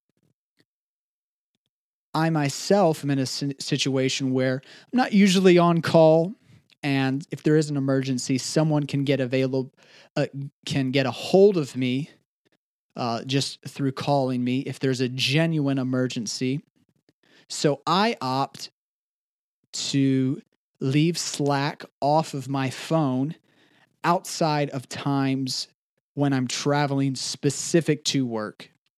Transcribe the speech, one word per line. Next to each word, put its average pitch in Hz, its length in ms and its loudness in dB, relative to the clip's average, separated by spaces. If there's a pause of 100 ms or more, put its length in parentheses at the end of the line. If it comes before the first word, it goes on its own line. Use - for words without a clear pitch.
(2000)
I 160 160 0
myself 160 720 0
am 143 80 -4
in 139 100 0
a 131 60 -2
si-, 143 320 -6
situation 135 760 -2
where 131 280 0 (320)
I'm 247 60 0
not 247 160 0
usually 190 420 6
on 170 240 4
call, 165 540 6 (480)
and 135 480 0
if 147 120 -10
there 156 140 4
is 151 140 2
an 143 80 -2
emergency, 135 580 0
someone 151 500 0
can 143 180 -2
get 135 140 2
available, 131 540 -2 (420)
uh, 143 120 0 (400)
can 135 240 -2
get 135 160 0
a 123 40 -2
hold 196 460 4
of 147 180 -4
me, 127 360 -2 (880)
uh, 117 280 -4
just 135 440 -4
through 135 240 -4
calling 131 500 0
me 127 180 -2
if 135 200 -8
there's 131 220 -2
a 127 60 -2
genuine 139 680 0
emergency. 127 840 -4 (880)
So - 360 0
I 196 360 2
opt 131 480 -4 (1040)
to 135 680 0 (400)
leave 151 380 2
Slack 143 640 -2 (160)
off 151 320 0
of 131 160 -8
my 135 220 -2
phone 143 640 -2 (680)
outside 151 680 0
of 135 180 -10
times 135 800 -4 (480)
when 139 160 0
I'm 127 160 -2
traveling 139 680 0
specific - 920 -2
to 135 200 0
work. 110 440 -8 (280)